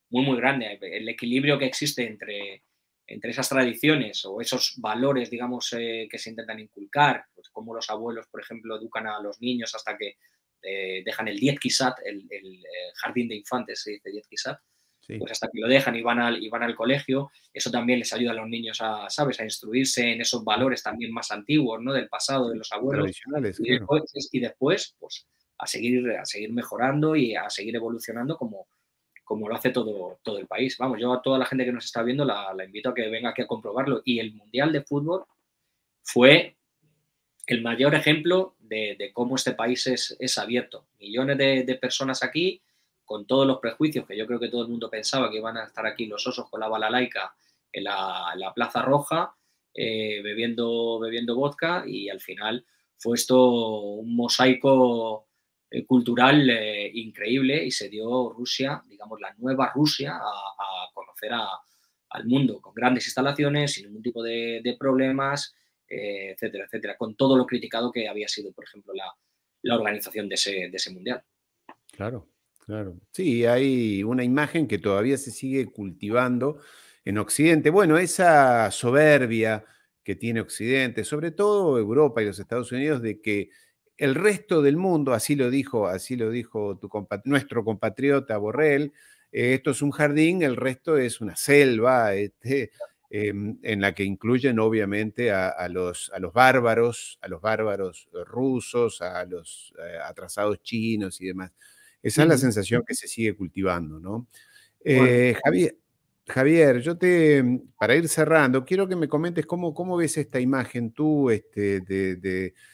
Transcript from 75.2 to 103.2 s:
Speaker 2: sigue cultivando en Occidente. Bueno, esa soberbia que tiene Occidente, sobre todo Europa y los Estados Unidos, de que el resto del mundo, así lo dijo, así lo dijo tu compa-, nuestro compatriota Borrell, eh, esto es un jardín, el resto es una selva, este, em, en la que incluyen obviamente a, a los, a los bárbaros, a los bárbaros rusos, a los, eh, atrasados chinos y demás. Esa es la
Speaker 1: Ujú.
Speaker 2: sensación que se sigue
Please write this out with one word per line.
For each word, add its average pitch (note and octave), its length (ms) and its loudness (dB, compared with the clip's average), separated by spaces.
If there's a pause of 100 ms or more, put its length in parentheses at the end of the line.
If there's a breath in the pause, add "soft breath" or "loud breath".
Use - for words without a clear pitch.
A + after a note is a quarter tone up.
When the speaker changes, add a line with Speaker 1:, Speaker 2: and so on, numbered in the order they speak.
Speaker 2:
sigue C3 400 -2
cultivando A#2+ 880 -2 (460 soft breath)
en G2 120 -2
Occidente. D3 520 4
Bueno, E3+ 280 6
esa C#3+ 760 6
soberbia A#2+ 920 4 (400 soft breath)
que G2 120 -4
tiene A2+ 260 -2
Occidente, A#2+ 640 -2
sobre D#3 260 -4
todo G3 460 2
Europa A#2 440 4
y G#2+ 40 2
los G2 140 -4
Estados A#2 340 -6
Unidos, C3+ 280 0
de G#2 200 -4
que G2+ 280 -2 (460 soft breath)
el C3+ 180 2
resto F3+ 480 2
del C#3+ 140 6
mundo, D#3+ 380 2
así C3 220 0
lo B2+ 140 2
dijo, B2 380 0
así F#2+ 300 -4
lo A2+ 120 -2
dijo G#2 480 -4
tu G#2 120 -14
compa-, G#2 340 -6
nuestro B2+ 400 0
compatriota A2+ 720 0
Borrell, C#3+ 540 2 (400 soft breath)
eh, A#2+ 220 2
esto C3 180 0
es B2+ 100 -4
un C#3+ 100 2
jardín, D3+ 520 2
el B2 140 0
resto C3 400 0
es B2 240 0
una G2 140 -8
selva, B2 800 6
este, A2 580 -4 (380 loud breath)
em, G#2 540 -4
en G#2 180 -2
la G2 140 2
que G2+ 80 -4
incluyen A#2 560 0
obviamente G#2+ 720 0
a, F#2 180 0
a F2 200 -6
los, F2+ 440 -6
a F#2+ 60 -10
los F2+ 140 -8
bárbaros, A#2+ 880 4
a G2 60 -12
los E2+ 140 -10
bárbaros G#2 640 -2 (180)
rusos, A#2+ 760 -2
a F2+ 240 -6
los, - 540 -14
eh, E2+ 240 -12
atrasados G2 580 -4
chinos A2 600 -2
y F#2 60 -6
demás. F#2 240 -8 (520 soft breath)
Esa B2 180 2
es D#3+ 60 8
la D#3 80 8
Speaker 1:
Ujú. B2+ 60 4
Speaker 2:
sensación A2+ 440 2
que A2 80 -8
se - 140 -8
sigue A2 280 -2